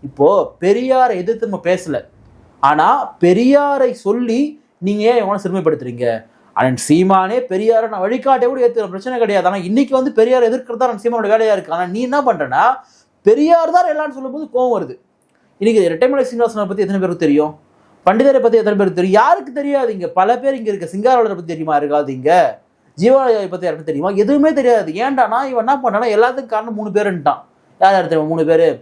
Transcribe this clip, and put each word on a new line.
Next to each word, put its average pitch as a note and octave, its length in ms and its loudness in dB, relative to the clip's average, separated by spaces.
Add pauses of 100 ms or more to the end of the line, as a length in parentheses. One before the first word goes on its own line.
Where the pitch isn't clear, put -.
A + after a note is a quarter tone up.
இப்போ C#3 220 2 (340)
பெரியாரை B3 580 2
எதிர்த்து A3+ 260 -4
நம்ம F#3+ 220 -6
பேசல, F3+ 280 -4 (680)
ஆனா D#3 200 2 (340)
பெரியாரை C4 720 2 (140)
சொல்லி A#3 360 -2 (440)
நீங்க G#3 240 -2
ஏன் A#3+ 120 2
இவனை G3 220 -4
சிறுமைப்படுத்துறீங்க? C3+ 640 -2 (520)
அண்ணன் B2+ 260 0
சீமானே F#3+ 520 2 (140)
பெரியாரை A3 400 0
நான் G3 140 -6
வழிகாட்டை B3 460 0
கூட C4+ 140 -4
ஏத்துக்கிற A3+ 280 -2
பிரச்சனை A3 280 -8
கிடையாது. G3+ 300 2
ஆனா G3+ 80 -4 (100)
இன்னைக்கு B3+ 280 0
வந்து B3+ 220 0
பெரியாரை B3 300 4
எதிர்க்கிறது A#3+ 320 -6
தான் B3+ 100 2
அண்ணன் G#3+ 140 -10
சீமானோட A3+ 280 -2
வேலையா A3 240 2
இருக்கு. E3 200 -6
ஆனா F3+ 160 -2
நீ A3 140 -6
என்ன C4+ 120 -2 (100)
பண்றனா, D3+ 340 0 (640)
பெரியார் E4 500 2
தான் F4+ 160 2
எல்லாம்னு D4 240 -6
சொல்லும்போது C4 380 -10
கோவம் B3 220 0
வருது. C#3 180 -6 (680)
இன்னைக்கு A3 220 4 (100)
ரெட்டைமலை C4 380 0
சீனிவாசனை A3+ 400 -2
பத்தி G3 140 -2
எத்தனை F#3+ 180 -2
பேருக்கு F3 240 -2
தெரியும்? D3+ 260 2 (540)
பண்டிதரை B3+ 360 4
பத்தி A3+ 180 4
எத்தனை G#3 180 0
பேருக்கு F3+ 220 0
தெரியும்? F#3+ 200 4
யாருக்கு C#4+ 380 0
தெரியாது? C#4 380 -2
இங்க F3 120 -8 (100)
பல G#3 240 2
பேர் C4+ 160 -2
இங்க A3 140 -6
இருக்க. F#3 220 -8
சிங்காரவேலரை A3 420 0
பத்தி E3+ 180 -10
தெரியுமா D#3 260 -4
இருக்காது? D3 380 -2
இங்க C3 120 0 (720)
ஜீவாலயாவை A#3 500 2
பத்தி F3+ 160 -6
யாருக்கும் D#3+ 220 -8
தெரியுமா? D#3 220 -4 (120)
எதுவுமே D4 360 2
தெரியாது. A3 320 0 (120)
ஏன்டானா B3+ 360 0 (100)
இவன் A#3 140 -2
என்ன C4+ 200 0
பண்ணானா, A3+ 320 0
எல்லாத்துக்கும் B3 400 0
காரணம் A3 240 -6
மூணு G#3 160 -8
பேருன்ட்டான். F3 460 -2 (400)
யார் F#3+ 160 4
யார் E3 140 -2
தெரியுமா D#3 220 0
மூணு D#3+ 160 0
பேரு? E3 180 6 (140)